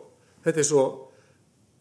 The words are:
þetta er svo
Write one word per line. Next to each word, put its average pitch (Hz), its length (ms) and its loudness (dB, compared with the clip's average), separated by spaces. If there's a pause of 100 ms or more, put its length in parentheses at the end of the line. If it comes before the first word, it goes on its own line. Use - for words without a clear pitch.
(460)
þetta 160 140 0
er 143 80 2
svo 143 140 4 (1000)